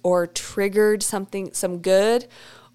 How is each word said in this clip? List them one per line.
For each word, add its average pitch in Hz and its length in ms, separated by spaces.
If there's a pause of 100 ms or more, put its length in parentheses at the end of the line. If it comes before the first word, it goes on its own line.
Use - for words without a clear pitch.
or 180 240
triggered 208 720
something, 196 520
some 180 260
good, 202 480 (480)